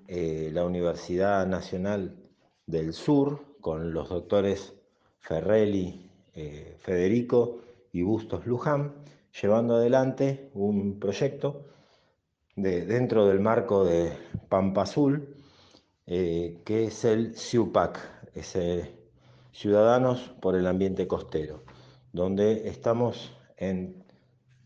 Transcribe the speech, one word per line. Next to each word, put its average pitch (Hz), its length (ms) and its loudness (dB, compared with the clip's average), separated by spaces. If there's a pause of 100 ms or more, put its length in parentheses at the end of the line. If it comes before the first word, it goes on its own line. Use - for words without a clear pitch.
eh, 80 420 -4
la 87 140 0
Universidad 90 840 0
Nacional 92 680 -4 (480)
del 80 260 -2
Sur, 143 680 0
con 80 320 -4
los 80 160 -6
doctores 98 640 -2 (460)
Ferrelli, 98 920 0 (240)
eh, 80 440 -14
Federico 95 840 2 (320)
y 87 80 -2
Bustos 107 440 -2
Luján, 143 600 -2 (360)
llevando 117 340 4
adelante 131 800 2
un 101 460 -2
proyecto 135 640 -4 (920)
de, 92 280 0
dentro 113 400 2
del 95 140 6
marco 104 460 2
de 85 260 2 (380)
Pampa 98 320 2
Azul, 143 560 0 (680)
eh, 85 600 -2
que 110 180 0
es 110 220 -4
el 113 320 2
ciupac, 98 640 0 (340)
es, - 240 -12
eh, 87 360 -2 (600)
Ciudadanos 120 880 2
por 92 160 2
el 92 100 2
Ambiente 92 400 0
Costero, 76 560 -6 (480)
donde 101 560 0
estamos 117 640 -2 (240)
en 92 480 -6 (600)